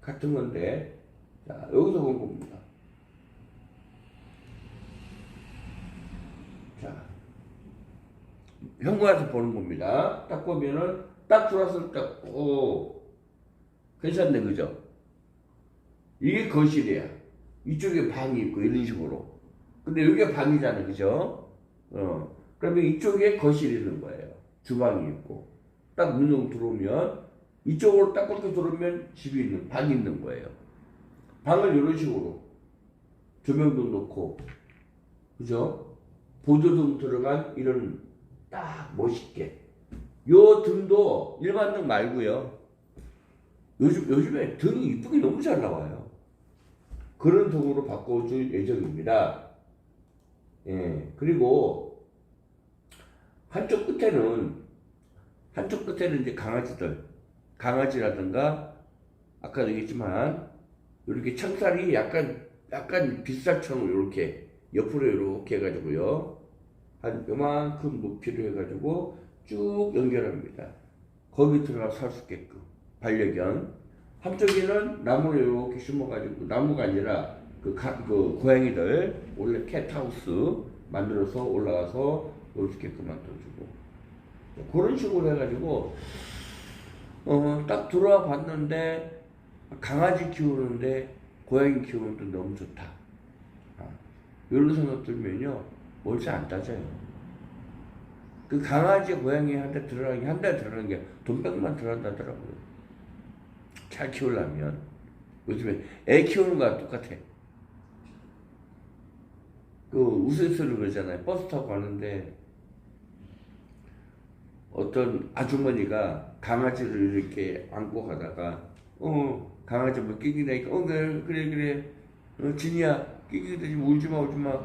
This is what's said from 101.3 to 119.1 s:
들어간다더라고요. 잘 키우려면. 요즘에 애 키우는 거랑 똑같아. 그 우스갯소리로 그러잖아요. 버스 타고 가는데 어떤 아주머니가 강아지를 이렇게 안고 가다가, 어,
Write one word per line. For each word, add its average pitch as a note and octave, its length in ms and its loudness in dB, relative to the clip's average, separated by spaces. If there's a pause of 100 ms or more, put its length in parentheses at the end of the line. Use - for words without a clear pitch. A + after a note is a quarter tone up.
들어간다더라고요. A2+ 760 -6 (1400)
잘 - 200 -8
키우려면. D2+ 680 -2 (680)
요즘에 G#2+ 320 -4 (280)
애 D3+ 160 8
키우는 F3+ 340 2
거랑 B2 200 2
똑같아. - 300 -10 (2750)
그 C3 80 0
우스갯소리로 C3 800 2
그러잖아요. F#2+ 460 -4
버스 F3+ 240 -4
타고 C3 200 -4
가는데 G2+ 640 -6 (2500)
어떤 B2 600 -2
아주머니가 A2 1080 -2
강아지를 A#2 760 0
이렇게 F#2+ 580 -4
안고 G#2+ 340 -8
가다가, E2+ 560 -8 (360)
어, C#3+ 680 -2